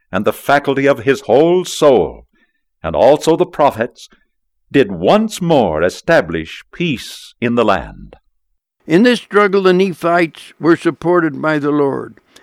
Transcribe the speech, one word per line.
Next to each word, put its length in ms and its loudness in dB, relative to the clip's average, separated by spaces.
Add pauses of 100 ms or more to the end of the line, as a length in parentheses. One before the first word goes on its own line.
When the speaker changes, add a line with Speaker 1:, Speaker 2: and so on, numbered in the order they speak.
(100)
Speaker 1:
and 140 -4
the 80 0
faculty 540 0
of 140 2
his 220 0
whole 440 2
soul, 600 0 (560)
and 140 -6
also 400 4
the 80 -2
prophets, 640 -4 (640)
did 180 2
once 520 -2
more 400 0
establish 920 -2
peace 680 -8
in 160 -2
the 80 2
land. 520 -4 (720)
Speaker 2:
In 160 2
this 180 2
struggle, 420 0
the 100 4
Nephites 840 -2
were 180 2
supported 640 -2
by 160 -2
the 120 -2
Lord, 480 -4 (240)